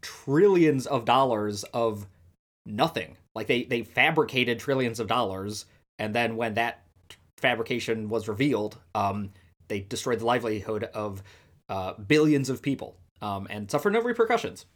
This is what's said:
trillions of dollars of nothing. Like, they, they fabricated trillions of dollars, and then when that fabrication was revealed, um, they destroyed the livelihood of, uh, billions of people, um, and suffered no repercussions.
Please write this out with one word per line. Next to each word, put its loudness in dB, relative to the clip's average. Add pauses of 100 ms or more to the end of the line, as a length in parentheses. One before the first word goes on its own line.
trillions 4
of -2
dollars 2
of -2 (600)
nothing. -2 (160)
Like, -8
they, 2
they -2
fabricated 2
trillions 0
of -4
dollars, -2 (320)
and -4
then 0
when -4
that -2 (560)
fabrication -2
was -4
revealed, -2 (180)
um, -2 (380)
they -4
destroyed -4
the -4
livelihood -2
of, -8 (480)
uh, -6
billions 4
of -4
people, -6 (240)
um, -4
and -8
suffered 0
no 2
repercussions. -2 (100)